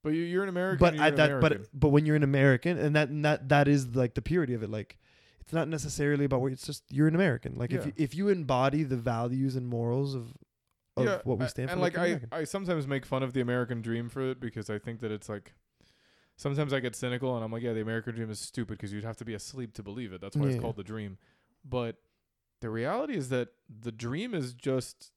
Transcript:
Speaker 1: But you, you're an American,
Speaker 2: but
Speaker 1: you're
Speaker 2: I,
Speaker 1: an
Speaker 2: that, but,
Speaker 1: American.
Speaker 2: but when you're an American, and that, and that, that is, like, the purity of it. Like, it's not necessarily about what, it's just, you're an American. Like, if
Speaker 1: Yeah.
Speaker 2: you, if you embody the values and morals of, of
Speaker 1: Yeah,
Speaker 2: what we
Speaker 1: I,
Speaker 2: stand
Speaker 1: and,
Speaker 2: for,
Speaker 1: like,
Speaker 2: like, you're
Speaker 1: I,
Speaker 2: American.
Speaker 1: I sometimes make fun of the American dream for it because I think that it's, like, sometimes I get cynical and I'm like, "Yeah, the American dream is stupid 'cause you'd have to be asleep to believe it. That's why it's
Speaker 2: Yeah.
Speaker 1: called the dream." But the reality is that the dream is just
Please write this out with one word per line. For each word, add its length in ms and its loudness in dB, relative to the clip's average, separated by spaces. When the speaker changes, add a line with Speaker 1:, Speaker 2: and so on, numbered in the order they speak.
Speaker 1:
But 100 0
you, 100 0
you're 200 0
an 60 -4
American, 300 0
Speaker 2:
but 160 8
Speaker 1:
you're 80 2
Speaker 2:
I, 60 8
Speaker 1:
an 60 2
Speaker 2:
that, 260 6
but, 120 6
Speaker 1:
American. 140 -4
Speaker 2:
but 100 6
when 160 8
you're 100 4
an 80 6
American, 540 4
and 180 2
that, 140 4
and 160 -2
that, 240 2
that 180 8
is, 280 2
like, 200 2
the 60 -2
purity 320 0
of 100 -4
it. 60 -6
Like, 280 -8
it's 120 -12
not 140 0
necessarily 580 0
about 160 2
what, 100 0
it's 140 -10
just, 240 -10
you're 180 4
an 80 4
American. 400 2
Like, 160 -4
if 100 0
Speaker 1:
Yeah. 60 -6
Speaker 2:
you, 100 -6
if 180 0
you 140 0
embody 540 2
the 140 -2
values 580 -2
and 120 -4
morals 480 -2
of, 180 -10
of 100 2
Speaker 1:
Yeah, 180 0
Speaker 2:
what 160 0
we 60 0
Speaker 1:
I, 20 -4
Speaker 2:
stand 240 -4
Speaker 1:
and, 60 -2
Speaker 2:
for, 40 0
Speaker 1:
like, 120 2
Speaker 2:
like, 20 -10
you're 80 0
Speaker 1:
I, 60 2
Speaker 2:
American. 220 -4
Speaker 1:
I 120 -4
sometimes 440 -2
make 180 -2
fun 180 -2
of 100 -4
the 80 2
American 400 0
dream 260 -4
for 140 -8
it 180 -2
because 300 -8
I 80 -4
think 220 -10
that 120 -4
it's, 180 -8
like, 260 -10
sometimes 360 -2
I 60 0
get 160 -4
cynical 400 -2
and 80 -4
I'm 80 -6
like, 120 -6
"Yeah, 100 -2
the 80 -2
American 320 -4
dream 160 -6
is 100 -8
stupid 380 -8
'cause 160 -8
you'd 100 -6
have 140 -8
to 80 -12
be 80 -8
asleep 400 -10
to 100 -14
believe 300 -10
it. 80 -12
That's 160 -10
why 80 4
it's 100 2
Speaker 2:
Yeah. 60 -4
Speaker 1:
called 140 -6
the 80 -10
dream." 340 -10
But 320 -4
the 100 -6
reality 460 -2
is 140 -4
that 240 -2
the 240 -10
dream 440 -6
is 180 -4
just 640 -4